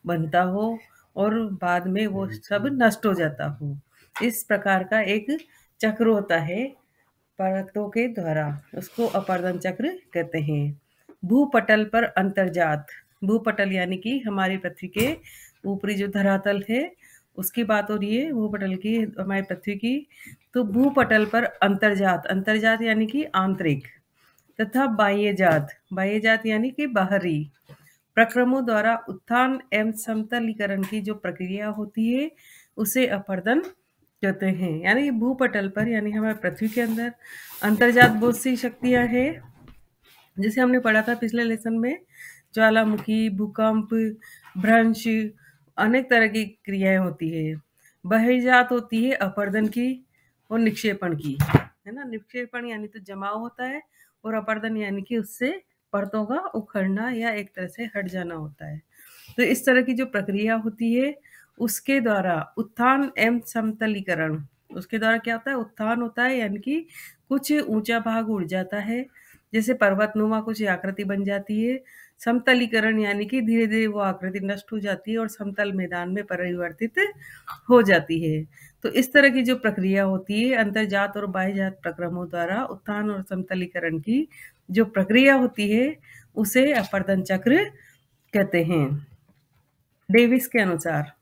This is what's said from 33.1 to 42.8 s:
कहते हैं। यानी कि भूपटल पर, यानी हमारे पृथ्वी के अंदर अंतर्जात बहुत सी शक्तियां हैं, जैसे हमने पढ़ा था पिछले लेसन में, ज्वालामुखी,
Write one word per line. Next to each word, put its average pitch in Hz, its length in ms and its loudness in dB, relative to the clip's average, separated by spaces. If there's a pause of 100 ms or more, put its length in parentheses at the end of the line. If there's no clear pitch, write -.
कहते 190 240 0
हैं। 170 380 -2
यानी 214 180 2
कि 285 80 0
भूपटल 233 580 0
पर, 208 200 -2
यानी 214 220 -2
हमारे 214 240 -2
पृथ्वी 214 340 -4
के 220 120 -2
अंदर 233 320 -2 (500)
अंतर्जात 240 480 6
बहुत 233 280 2
सी 254 180 0
शक्तियां 247 520 0
हैं, 254 460 -2 (840)
जैसे 214 220 0
हमने 254 180 4
पढ़ा 220 240 2
था 233 120 -2
पिछले 233 300 -2
लेसन 226 280 -2
में, 240 260 -2 (560)
ज्वालामुखी, 220 760 2